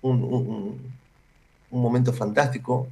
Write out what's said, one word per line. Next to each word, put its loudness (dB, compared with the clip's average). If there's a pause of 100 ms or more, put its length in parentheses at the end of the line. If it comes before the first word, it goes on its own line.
un, 4
un, -2
un, -6 (760)
un 0
momento 4
fantástico 0